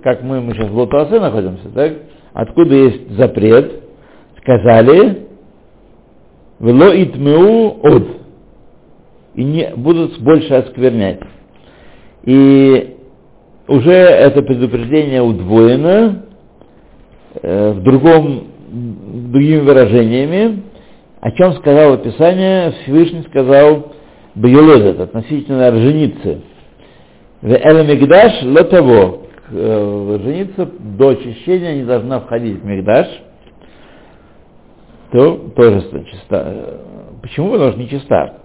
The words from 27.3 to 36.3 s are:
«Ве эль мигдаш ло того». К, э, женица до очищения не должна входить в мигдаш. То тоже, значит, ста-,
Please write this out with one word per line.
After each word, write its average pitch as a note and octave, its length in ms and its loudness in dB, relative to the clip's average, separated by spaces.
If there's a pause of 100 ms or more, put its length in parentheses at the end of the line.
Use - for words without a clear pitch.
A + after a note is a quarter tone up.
«Ве A#2+ 200 0
эль D#3 260 4
мигдаш D3 560 2
ло C#3 200 2
того». A#2 600 2 (240)
К, - 40 -20
э, G#2 720 -4
женица F3 460 -8 (100)
до G#2+ 300 0
очищения E3 680 -6
не C3+ 80 -8
должна A#2+ 360 -6
входить A#2 420 -10
в - 40 -18
мигдаш. G2+ 420 -2 (2000)
То D3 440 -2
тоже, G#2+ 340 2
значит, - 260 -16 (100)
ста-, G2 200 -6